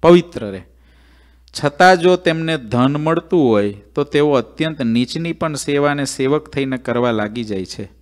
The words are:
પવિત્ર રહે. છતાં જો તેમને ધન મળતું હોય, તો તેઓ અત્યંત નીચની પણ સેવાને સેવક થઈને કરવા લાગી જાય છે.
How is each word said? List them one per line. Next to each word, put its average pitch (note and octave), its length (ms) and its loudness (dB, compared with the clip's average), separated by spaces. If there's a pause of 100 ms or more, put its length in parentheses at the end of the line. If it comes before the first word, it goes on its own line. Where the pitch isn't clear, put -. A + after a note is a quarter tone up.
પવિત્ર E3+ 480 4
રહે. F#2+ 120 -12 (1000)
છતાં F#3 320 4
જો F3 200 2
તેમને D#3+ 420 -2
ધન B2 380 0
મળતું D#3+ 520 0
હોય, G#2 240 2
તો C#3 320 -8
તેઓ D3 280 0
અત્યંત D3+ 500 -2
નીચની B2 500 -2
પણ D#3+ 220 -6
સેવાને C#3+ 500 -2
સેવક C#3 440 -4
થઈને C3+ 280 -6
કરવા A#2+ 340 -2
લાગી A2 340 -4
જાય G2 200 -6
છે. G2+ 200 -14 (180)